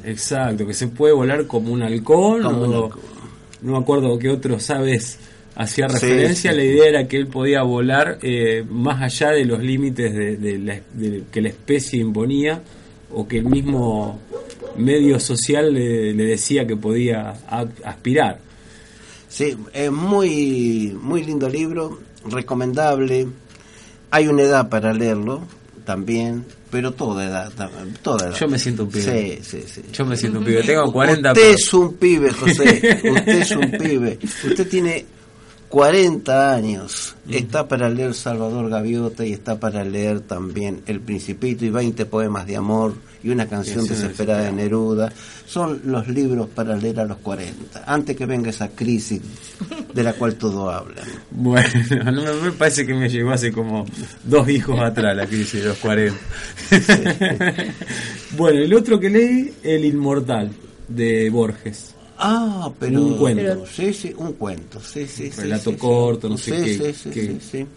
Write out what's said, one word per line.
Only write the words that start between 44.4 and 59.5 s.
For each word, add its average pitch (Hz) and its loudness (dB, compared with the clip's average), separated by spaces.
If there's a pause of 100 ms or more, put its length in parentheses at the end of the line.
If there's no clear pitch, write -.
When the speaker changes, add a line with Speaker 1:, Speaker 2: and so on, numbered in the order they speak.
Speaker 2:
de 101 -2
Speaker 1:
desesperada. 104 -2 (240)
Speaker 2:
Neruda. 110 -14 (340)
Son 156 -4
los 123 -2
libros 127 0
para 113 -4
leer 110 -4
a 110 0
los 101 -8
cuarenta, - -10
antes 147 -2
que 131 -6
venga 123 -4
esa 107 -8
crisis 110 -4 (720)
de 123 -2
la 117 0
cual 117 -2
todos 98 -4
hablan. - -12 (260)
Speaker 1:
Bueno, 123 2 (200)
<laughs> 123 2
no 143 0
me, 151 -2
me 165 -2
parece 147 2
que 131 -2
me 131 0
llegó 120 0
hace 120 0
como 110 -4 (380)
dos 131 4
hijos 127 2
atrás 110 2
la 98 -4
crisis 104 -2
de 104 0
los 98 -4
cuarenta. 107 0 (500)
<laughs> 190 4 (1200)
Bueno, 156 4
el 160 4
otro 226 6
que 190 2
leí, 247 4 (100)